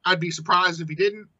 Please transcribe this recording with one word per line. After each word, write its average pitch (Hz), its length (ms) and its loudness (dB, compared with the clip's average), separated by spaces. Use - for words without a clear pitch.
I'd 180 160 2
be 170 120 -4
surprised 170 500 2
if 160 80 -8
he 156 60 -8
didn't. 202 340 -2